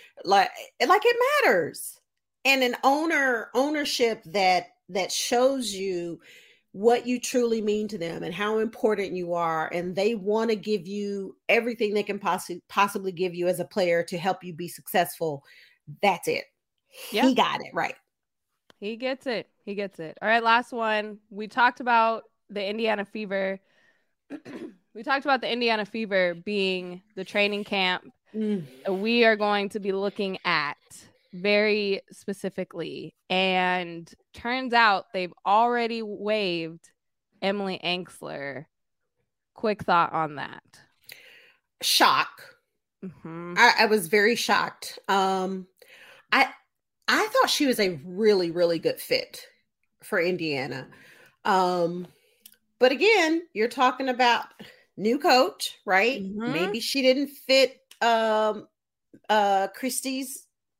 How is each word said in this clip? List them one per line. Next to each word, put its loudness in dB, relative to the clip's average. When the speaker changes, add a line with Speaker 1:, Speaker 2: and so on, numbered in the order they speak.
Speaker 1:
like, 4
like, 6
it 4
matters. 0
And 4
an 0
owner, 2
ownership 0
that, 2
that -2
shows 0
you -6
what 2
you -2
truly 0
mean -2
to -8
them -8
and -6
how -2
important -2
you -6
are, 0
and -4
they 0
wanna 0
give -4
you -8
everything 0
they 0
can -6
possi-, -4
possibly 0
give -4
you 0
as 0
a -4
player 0
to -8
help -4
you -12
be -10
successful. -2
That's 0
it. -2
Speaker 2:
Yeah. 2
Speaker 1:
He 4
got 0
it -14
right. -4
Speaker 2:
He -10
gets -8
it. -6
He -10
gets -8
it. -12
All -4
right, 4
last 2
one. -4
We -10
talked 2
about 2
the -6
Indiana -2
Fever. -4
<clears throat> -14
We -14
talked -2
about 2
the -4
Indiana 0
Fever 0
being -4
the -8
training -2
camp -2
Speaker 1:
Mm. -2
Speaker 2:
that -2
we 2
are 4
going 0
to -8
be -4
looking -4
at -2
very 0
specifically. -10
And -2
turns -4
out 4
they've -4
already 2
waived -4
Emily -4
Anxler. -8
Quick -4
thought 2
on -2
that. -12
Speaker 1:
Shock. 2
Speaker 2:
Mm-hmm. -14
Speaker 1:
I, 8
I 8
was 2
very 4
shocked. -2
Um, 0
I, 4
I 2
thought 2
she 2
was 2
a 0
really, 2
really 2
good -2
fit -4
for -4
Indiana. -4
Um, 0
but 4
again, 4
you're 0
talking 0
about 2
new 0
coach, 2
right? 2
Speaker 2:
Mm-hmm. -6
Speaker 1:
Maybe -2
she -2
didn't 4
fit, 2
um, 2
uh, 4
Christie's -6